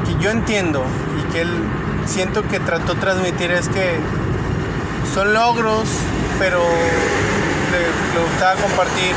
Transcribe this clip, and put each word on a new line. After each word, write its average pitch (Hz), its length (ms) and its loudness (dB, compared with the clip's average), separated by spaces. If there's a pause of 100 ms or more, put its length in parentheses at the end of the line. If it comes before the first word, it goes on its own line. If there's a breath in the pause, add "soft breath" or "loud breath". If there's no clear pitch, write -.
que 165 180 0
yo 202 80 2
entiendo 185 540 0 (340)
y - 140 -2
que 165 100 0
él 175 80 -2 (560)
siento 196 420 -2
que 196 120 0
trató - 340 -2
de - 60 -2
transmitir 185 500 0
es 175 180 0
que 185 300 0 (1160)
son 196 180 2
logros, 220 560 2 (500)
pero 185 220 2 (1080)
le, 175 480 0
le 165 80 2
gustaba 185 340 2
compartir 185 560 0